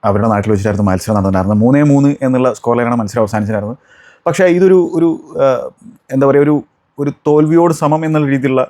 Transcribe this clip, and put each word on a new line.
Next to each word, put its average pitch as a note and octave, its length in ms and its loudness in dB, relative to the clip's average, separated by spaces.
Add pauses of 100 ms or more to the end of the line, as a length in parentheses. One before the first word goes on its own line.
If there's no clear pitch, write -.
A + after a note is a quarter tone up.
(100)
അവരുടെ G#2 240 0
നാട്ടിൽ G#2 180 0
വെച്ചിട്ടായിരുന്നു G2+ 380 0
മത്സരം G2+ 260 -2
നടന്നിട്ടുണ്ടായിരുന്നത്. G2 480 0
മൂന്നേ C#3 180 2 (100)
മൂന്ന് C#3 200 2 (140)
എന്നുള്ള B2+ 320 0
സ്കോർ A#2 220 -2
ലൈനാണ് A#2+ 200 -2
മത്സരം A2 240 -4
അവസാനിച്ചിട്ടുണ്ടായിരുന്നത്. G#2+ 560 -6 (480)
പക്ഷേ E3+ 180 0 (120)
ഇതൊരു, F#3 200 4 (200)
ഒരു, E3 120 2 (360)
ആ, - 20 4 (680)
എന്താ C3+ 160 2
പറയുക, C#3+ 180 2
ഒരു, D3+ 60 0 (480)
ഒരു C#3+ 100 -6 (160)
തോൽവിയോട് D#3 540 2
സമം D#3 180 0 (100)
എന്നുള്ള D3+ 240 0
രീതിയിലുള്ള C3 360 0